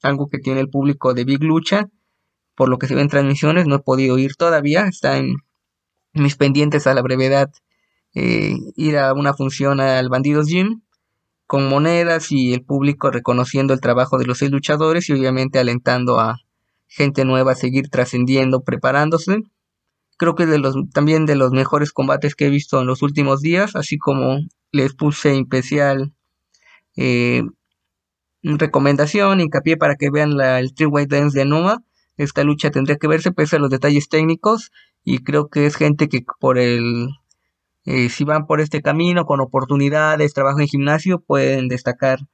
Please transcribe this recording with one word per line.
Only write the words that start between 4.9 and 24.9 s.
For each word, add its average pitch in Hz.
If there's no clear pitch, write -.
en 131
mis 143
pendientes 147
a 131
la 131
brevedad, 131
eh, 113
ir 151
a 135
una 143
función 139
al 131
Bandidos 147
Gym, 190
con 139
monedas 165
y 127
el 127
público 143
reconociendo 127
el 127
trabajo 127
de 123
los 123
seis 143
luchadores 156
y 147
obviamente 131
alentando 123
a 113
gente 143
nueva 131
a 127
seguir 131
trascendiendo, 131
preparándose. 156
Creo 165
que 175
es 160
de 151
los, 135
también 156
de 147
los 131
mejores 147
combates 143
que 143
he -
visto 143
en 127
los 127
últimos 143
días, 185
así 151
como 135
les 139